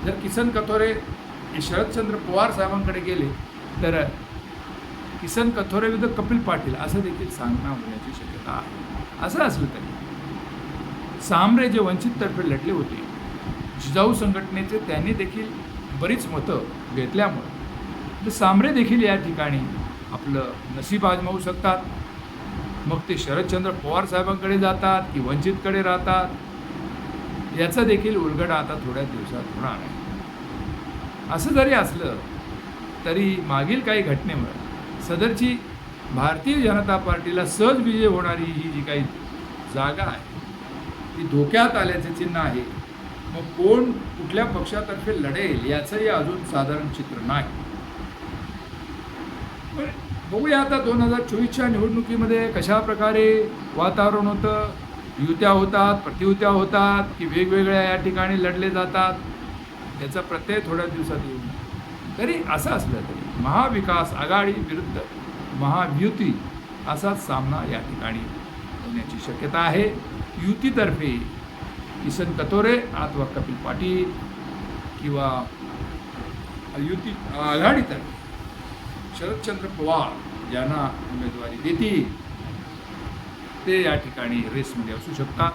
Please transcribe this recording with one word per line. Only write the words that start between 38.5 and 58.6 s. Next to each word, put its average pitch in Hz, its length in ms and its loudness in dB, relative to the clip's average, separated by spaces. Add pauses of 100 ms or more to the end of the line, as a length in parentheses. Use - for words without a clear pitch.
जी 143 100 -2
काही 143 220 0 (720)
जागा 143 280 0
आहे, 120 180 -2 (960)
ती 170 100 -2
धोक्यात 226 500 6
आल्याचे 180 380 0
चिन्ह 170 260 -2
आहे. 127 200 0 (760)
मग 165 80 -6 (140)
कोण 226 360 6
कुठल्या - 520 -2
पक्षातर्फे 208 800 -2
लढेल, 139 480 0
याचंही 196 380 2
अजून 175 360 2
साधारण 147 440 0
चित्र - 380 -6
नाही. 233 200 2 (2250)
पण 277 80 -4 (480)
बघूया 277 280 4
आता 277 200 2
दोन 240 220 4
हजार 240 180 4
चोवीसच्या 240 480 2
निवडणुकीमध्ये 226 840 2
कशा 190 260 4
प्रकारे 214 760 4 (220)
वातावरण 202 520 4
होतं, 208 440 2 (500)
युत्या 165 300 6
होतात, 196 500 6
प्रतियुत्या 196 480 4
होतात 202 560 6 (140)
की 170 80 -2
वेगवेगळ्या 190 560 4
या 185 140 4
ठिकाणी 185 460 2
लढले 185 280 2